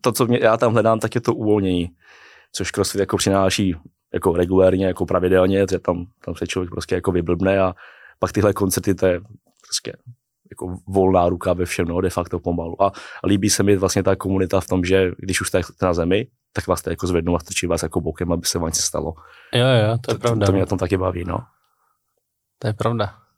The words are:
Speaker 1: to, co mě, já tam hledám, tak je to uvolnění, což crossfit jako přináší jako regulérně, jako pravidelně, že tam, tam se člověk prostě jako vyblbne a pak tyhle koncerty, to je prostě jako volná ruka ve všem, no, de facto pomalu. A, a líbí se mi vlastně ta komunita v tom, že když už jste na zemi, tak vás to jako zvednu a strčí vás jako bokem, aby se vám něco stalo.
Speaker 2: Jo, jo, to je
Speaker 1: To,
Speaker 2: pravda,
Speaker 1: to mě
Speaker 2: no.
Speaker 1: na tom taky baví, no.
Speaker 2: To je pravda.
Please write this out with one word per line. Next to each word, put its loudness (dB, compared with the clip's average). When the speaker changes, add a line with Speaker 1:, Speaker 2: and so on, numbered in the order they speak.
Speaker 1:
to, 0
co 0
mě, 2
já 4
tam 2
hledám, 4
tak -4
je 0
to 0
uvolnění, 0
což -6
crossfit -2
jako 0
přináší 2
jako 0
regulérně, 4
jako -2
pravidelně, 2
že -2
tam, -2
tam -8
se -6
člověk -4
prostě -6
jako -2
vyblbne 2
a 0
pak -2
tyhle 2
koncerty, 0
to 0
je 2
prostě -8
jako -10
volná 4
ruka -2
ve 0
všem, -4
no, -2
de 0
facto -4
pomalu. -4
A, 4
a 0
líbí 2
se 0
mi 4
vlastně 0
ta 2
komunita 0
v -10
tom, 0
že 2
když -4
už -4
jste 0
na 2
zemi, 0
tak -8
vás -2
to -6
jako -6
zvednu 0
a 0
strčí -6
vás -2
jako -4
bokem, -4
aby -2
se -4
vám -4
něco -4
stalo. -6
Speaker 2:
Jo, 4
jo, 2
to -4
je 0
Speaker 1:
To, -8
Speaker 2:
pravda, 0
Speaker 1:
to 4
mě 2
Speaker 2:
no. 2
Speaker 1:
na 0
tom -4
taky 0
baví, -2
no. -4
Speaker 2:
To -6
je -2
pravda. -2